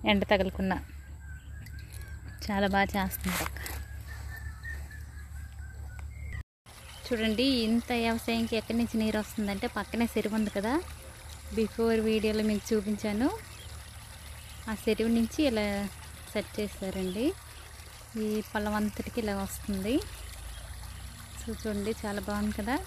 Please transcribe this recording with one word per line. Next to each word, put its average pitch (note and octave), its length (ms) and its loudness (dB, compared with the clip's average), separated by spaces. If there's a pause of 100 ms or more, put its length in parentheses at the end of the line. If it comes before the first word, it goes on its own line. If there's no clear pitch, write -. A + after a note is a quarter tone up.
ఎండ G3+ 160 8
తగలకుండా F#3+ 560 4 (1700)
చాలా G3+ 160 6
బాగా G3 160 6
చేస్తున్నారు F#3 600 0
అక్క. - 160 -4 (3500)
చూడండి, A3 300 4
ఇంత A#3 480 4
వ్యవసాయంకి A3+ 640 2
ఎక్కడి A3 220 2
నుంచి A#3 200 4
నీరు G#3+ 220 4
వస్తుందంటే G3+ 480 0
పక్కనే A3 380 2
చెరువు A3 300 2
ఉంది G#3+ 140 4
కదా, A#3 320 2 (760)
before A3+ 440 4
వీడియోలో G#3+ 440 4
మీకు G#3+ 320 2
చూపించాను. G#3+ 560 2 (1400)
ఆ A3 60 -2 (140)
చెరువు A3 200 4
నుంచి A#3 340 4
ఇలా G#3 440 4 (460)
సెట్ G3+ 260 -2
చేశారండి. F#3+ 720 0 (840)
ఈ G#3+ 220 2 (140)
పొలం G#3 200 2
అంతటికి G#3+ 460 0
ఇలా G#3 140 0
వస్తుంది. G3 640 0 (1400)
So A3+ 120 -4 (120)
చూడండి, G#3 280 0 (100)
చాలా G3+ 160 -2
బాగుంది G#3 400 0
కదా. A#3+ 260 0